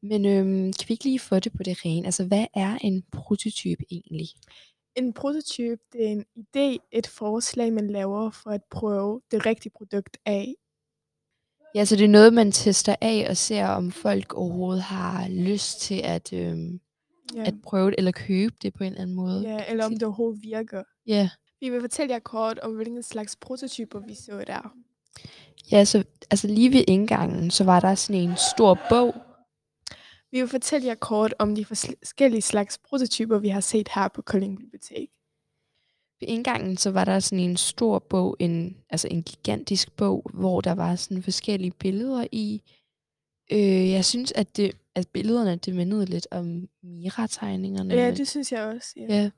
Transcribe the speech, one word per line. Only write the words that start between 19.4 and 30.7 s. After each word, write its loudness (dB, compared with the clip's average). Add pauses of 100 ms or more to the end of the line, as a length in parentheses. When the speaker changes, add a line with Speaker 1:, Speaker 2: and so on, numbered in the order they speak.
Speaker 2:
Ja, -8
eller -2
om -2
det -4
overhovedet -2
virker. -8 (240)
Speaker 1:
Ja. 4 (300)
Speaker 2:
Vi -6
vil -2
fortælle -4
jer -4
kort -4
om, -8
hvilken -8
slags -10
prototyper -10
vi -16
så -14
der. -10 (960)
Speaker 1:
Ja, 8
så, 2 (260)
altså, 0
lige 4
ved 8
indgangen, 2
så 2
var 8
der 4
sådan -2
en 0
stor 6 (120)
bog. 4 (1200)
Speaker 2:
Vi 2
vil 0
fortælle 0